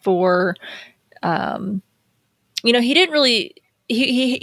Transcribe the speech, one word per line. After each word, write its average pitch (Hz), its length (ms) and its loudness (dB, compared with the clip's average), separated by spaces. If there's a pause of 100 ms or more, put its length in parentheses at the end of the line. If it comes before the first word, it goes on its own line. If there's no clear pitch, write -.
for, 180 520 2 (680)
um, - 580 -4 (840)
you 233 120 2
know, 240 80 4
he 247 120 0
didn't 339 180 2
really, 254 420 0 (340)
he, 247 240 0
he, 254 300 0